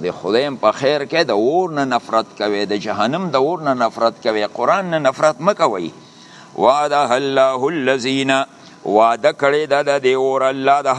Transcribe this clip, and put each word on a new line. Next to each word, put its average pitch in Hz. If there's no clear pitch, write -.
دی. 90
خدای 104
هم 139
په -
خیر 139
کې 160
د 123
اور 143
نه 143
نفرت 113
کوي، 104
د 101
جهنم 120
د 139
اور 151
نه 143
نفرت 113
کوي، 110
قرآن 160
نه 165
نفرت 147
مه 190
کوئ. 101
وعده 143
الله 135
الذین، 135
وعده 113
کړې 147
ده 139
د 143
دې 131
اور 131
الله 135
د 135